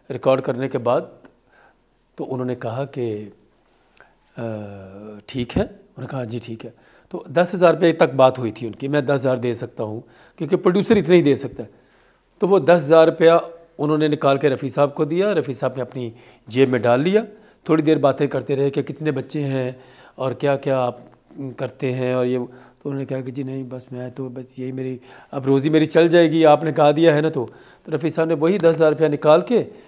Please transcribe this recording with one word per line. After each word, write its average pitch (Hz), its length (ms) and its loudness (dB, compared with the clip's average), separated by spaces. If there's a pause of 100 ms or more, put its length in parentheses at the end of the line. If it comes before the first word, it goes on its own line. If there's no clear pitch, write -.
(120)
रिकॉर्ड 131 300 0
करने 131 260 -6
के 135 100 -6
बाद 123 340 -2 (1040)
तो 156 60 -10
उन्होंने 127 320 -6
कहा 123 300 -8
कि, 107 480 -8 (1040)
"अ, 117 80 -10 (840)
ठीक 123 220 -8
है?" 202 120 -2
उन्होंने - 440 -12
कहा, 127 180 -8
"जी, 113 140 -10
ठीक 113 260 -14
है।" 113 80 -18 (380)
तो 175 200 -12
दस 175 240 0
हज़ार 170 180 4
रुपये 165 200 2
तक 160 200 2
बात 131 260 4
हुई 117 120 -4
थी 113 160 -12
उनकी, 110 200 -10
"मैं 143 180 -2
दस 139 140 0
हज़ार 127 200 -2
दे 120 140 -4
सकता 113 300 -10
हूँ, 107 200 -10 (340)
क्योंकि 165 180 -4
प्रोड्यूसर 196 420 2
इतना 175 180 2
ही 170 60 6
दे 143 140 4
सकता 120 280 -10
है।" 104 60 -14 (720)
तो 196 60 0
वो 196 120 4
दस 165 220 4
हज़ार 160 240 6
रुपया 165 360 4 (380)
उन्होंने 151 300 0
निकाल 139 280 0
के 143 120 2
रफ़ी 131 200 -4
साहब 139 240 0
को 156 120 -2
दिया, 180 260 -2
रफ़ी 139 220 -2
साहब 123 220 -4
ने 135 60 -8
अपनी 120 320 -10 (360)
जेब 127 200 4
में 123 120 0
डाल 120 200 4
लिया। 202 240 0 (440)
थोड़ी 160 140 2
देर 156 140 4
बातें 139 300 2
करते 131 280 -4
रहे 139 140 0
कि 139 140 -4
कितने 151 280 -6
बच्चे 135 280 -8
हैं 131 420 -4 (360)
और 131 160 -4
क्या-क्या 139 460 -2
आप 123 200 -4 (420)
करते 131 500 -8
हैं 127 240 -2
और 127 100 0
ये, 127 120 -2
तो - 520 -12
उन्होंने 139 160 -8
कहा 131 160 -8
कि 127 100 -12
"जी 135 120 -10
नहीं, 131 260 -10
बस 123 240 -16
मैं 123 180 -12
तो, 131 180 -12
बस 127 300 -16
यही 127 120 -10
मेरी, 131 280 -10 (320)
अब 131 140 -8
रोज़ी 135 240 2
मेरी 156 160 4
चल 165 240 4
जाएगी, 160 340 4
आपने 151 280 6
कहा 147 200 4
दिया 160 240 4
है 147 60 0
ना।" 156 80 0
तो, 135 200 -6 (360)
तो 156 60 -10
रफ़ी 156 180 -4
साहब 160 180 -2
ने 165 60 0
वही 165 240 0
दस 165 180 4
हज़ार 156 140 4
रुपया 151 180 0
निकाल 151 340 4
के 226 180 0 (280)